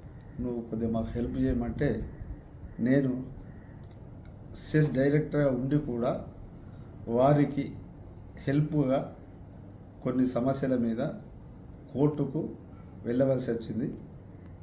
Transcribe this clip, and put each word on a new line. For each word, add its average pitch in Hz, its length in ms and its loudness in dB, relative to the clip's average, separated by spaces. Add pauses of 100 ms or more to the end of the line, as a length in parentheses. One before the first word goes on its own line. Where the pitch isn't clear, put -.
(400)
నువ్వు 120 200 -2
కొద్దిగా 113 300 0
మాకు 113 160 0
హెల్ప్ 127 320 -2
చేయమంటే, 123 720 2 (680)
నేను 131 560 4 (1400)
సెస్ 151 200 6
డైరెక్టర్గా 143 560 4
ఉండి 131 300 2
కూడా 120 460 0 (840)
వారికి 139 680 6 (720)
హెల్ప్గా 143 680 2 (840)
కొన్ని 127 240 4
సమస్యల 131 500 2
మీద 117 220 2 (920)
కోర్టుకు 147 560 2 (560)
వెళ్ళవలసి 127 460 4
వచ్చింది. 113 440 -2 (680)